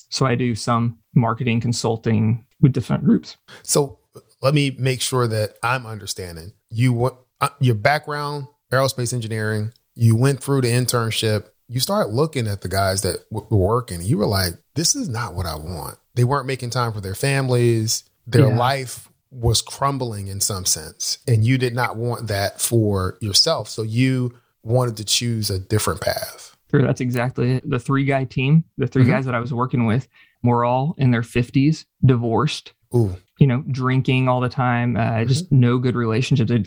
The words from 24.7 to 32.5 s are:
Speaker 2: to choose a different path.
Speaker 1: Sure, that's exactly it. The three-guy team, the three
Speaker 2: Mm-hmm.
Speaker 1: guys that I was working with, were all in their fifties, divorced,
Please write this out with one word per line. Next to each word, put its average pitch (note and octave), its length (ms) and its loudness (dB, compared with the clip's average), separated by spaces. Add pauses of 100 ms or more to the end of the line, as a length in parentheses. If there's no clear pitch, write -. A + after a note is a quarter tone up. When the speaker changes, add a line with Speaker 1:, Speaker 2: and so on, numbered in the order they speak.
Speaker 2:
to G#2 60 -10
choose A2+ 440 -2
a F#2+ 120 -2
different F#2 400 -2
path. - 560 -6 (160)
Speaker 1:
Sure, C#3 100 4
that's C3 180 0
exactly B2 520 -2
it. C3 180 -4
The C3+ 80 -2
three-guy C3+ 460 0
team, C#3+ 400 2 (120)
the B2+ 120 0
three C3 160 2
Speaker 2:
Mm-hmm. B2 80 6
Speaker 1:
guys C3 140 0
that B2+ 80 -2
I A#2 60 -2
was A#2+ 140 -6
working A#2+ 320 0
with, A2+ 220 0 (340)
were A#2+ 220 2
all C3 340 0
in C3 140 4
their A#2 100 0
fifties, C3+ 640 0 (180)
divorced, A#2+ 680 2 (220)